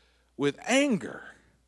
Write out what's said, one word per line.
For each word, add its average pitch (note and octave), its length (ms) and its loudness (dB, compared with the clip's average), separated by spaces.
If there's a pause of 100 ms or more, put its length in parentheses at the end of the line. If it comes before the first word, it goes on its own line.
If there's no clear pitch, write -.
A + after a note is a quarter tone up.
(380)
with C#3 300 -2
anger A#3+ 560 2 (440)